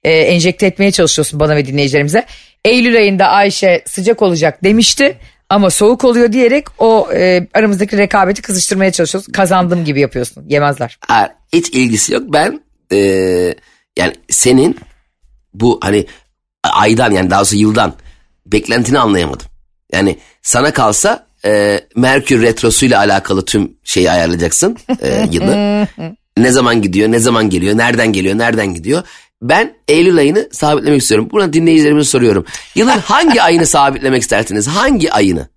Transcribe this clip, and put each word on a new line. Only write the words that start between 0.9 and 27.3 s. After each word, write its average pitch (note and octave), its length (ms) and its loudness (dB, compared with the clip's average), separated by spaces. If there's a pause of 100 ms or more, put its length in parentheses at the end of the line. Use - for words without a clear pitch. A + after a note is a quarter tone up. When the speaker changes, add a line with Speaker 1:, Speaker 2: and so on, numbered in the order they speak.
Speaker 1:
çalışıyorsun D#3 480 -2
bana D3+ 160 0
ve C#3+ 100 -2
dinleyicilerimize. C#3+ 600 -2 (380)
"Eylül A#3 320 0
ayında G3 320 2
Ayşe G3 580 0
sıcak G#3+ 360 -2
olacak E3 420 0
demişti A#3 540 2 (300)
ama G3 220 2
soğuk A3+ 340 2
oluyor." A#3+ 280 2
diyerek B3+ 340 0 (120)
o, A3 360 2
e, F3+ 400 0
aramızdaki G3+ 440 0
rekabeti G3+ 440 0
kızıştırmaya F#3+ 500 -2
çalışıyorsun. F#3 400 -4
Kazandım F3+ 520 0
gibi C#3+ 160 -2
yapıyorsun. C3 480 -4
Yemezler. C#3+ 500 -2 (100)
Speaker 2:
Hayır, A2+ 220 0 (220)
hiç E3+ 160 0
ilgisi A#2+ 440 -2
yok. - 140 -2
Ben, F3 340 -2 (320)
e, G2+ 60 2 (1000)
yani F2 140 -2 (180)
senin C3 480 2 (760)
bu A2+ 280 0
hani G2 240 -2 (680)
aydan, A2+ 380 2
yani F#2 200 0
daha G2 100 2
doğrusu G2+ 160 -2
yıldan G#2+ 380 0 (520)
beklentini A2+ 520 -2
anlayamadım. F#2 480 -2 (460)
Yani F#2+ 260 -2 (240)
sana C#3 300 0
kalsa, C3+ 540 0 (180)
e, G#2 360 0 (160)
Merkür B2+ 460 0
Retrosu'yla A#2 560 0
alakalı G2 460 0
tüm - 280 -4 (120)
şeyi F2+ 260 0
ayarlayacaksın, F2 680 -2 (260)
e, C2 260 -2
Speaker 1:
<laughs> - 40 -4
Speaker 2:
yılı. G#3 540 -2 (500)
Ne B2 160 2
zaman A#2+ 300 2
gidiyor, G2+ 300 0
ne A#2 60 2
zaman A2+ 320 0